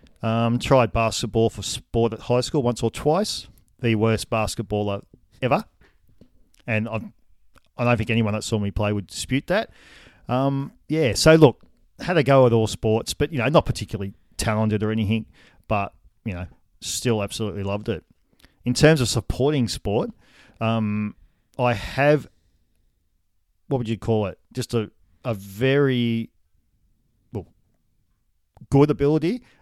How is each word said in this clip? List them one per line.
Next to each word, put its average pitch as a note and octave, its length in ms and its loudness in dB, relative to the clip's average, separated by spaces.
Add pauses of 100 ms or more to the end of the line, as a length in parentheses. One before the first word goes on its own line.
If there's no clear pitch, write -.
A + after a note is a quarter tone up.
(220)
Um, A#2 380 0
tried B2 340 4
basketball A2+ 560 0
for G2+ 140 -10
sport - 500 -2
at A2 60 -10
high B2 220 0
school C#3 220 -2
once A#2+ 200 -2
or A2+ 80 0
twice. - 560 -2 (320)
The A#2 160 2
worst A2 340 0
basketballer G#2 760 -4 (380)
ever. C3+ 240 0 (1000)
And A2 220 -2
I, A2 140 -6 (760)
I B2+ 60 -2
don't A#2+ 140 2
think A2+ 120 -4
anyone A2 240 0
that G#2+ 120 -6
saw A2+ 120 -2
me G2+ 140 -4
play G#2 220 -2
would G2+ 140 -6
dispute - 400 -6
that. G#3+ 220 -2 (600)
Um, C#3 420 -2 (160)
yeah, D3+ 280 0
so D#3 200 8
look, D3+ 260 6 (380)
had F3+ 180 -2
a D3+ 60 4
go C3+ 220 6
at A#2 80 4
all A2 140 4
sports, - 460 -2
but, D3+ 200 -4
you C#3+ 60 -4
know, G2 100 -2
not D3+ 160 4
particularly G2 480 -6 (240)
talented G#2+ 460 0
or G#2+ 80 -2
anything, A2 340 -2 (420)
but, G2+ 260 -4 (300)
you G#2 100 -6
know, F2 140 -8 (320)
still - 420 -2
absolutely G2+ 420 -6
loved G2+ 260 -6
it. F2 160 -6 (580)
In B2 100 -2
terms D3+ 280 6
of A#2 80 0
supporting C3 580 -2
sport, B2+ 440 -4 (500)
um, G#2+ 540 -2 (440)
I B2 140 2
have, C#3 560 0 (1400)
what C3+ 120 -2
would A2+ 100 -6
you A2+ 80 -2
call G#2+ 300 -2
it? F2+ 120 -12 (140)
Just - 200 -6
a, A2+ 160 -2 (360)
a B2 80 -2
very, A#2 960 0 (1040)
well, G2+ 140 -12 (1200)
good C#3+ 200 6
ability D3+ 540 -2 (180)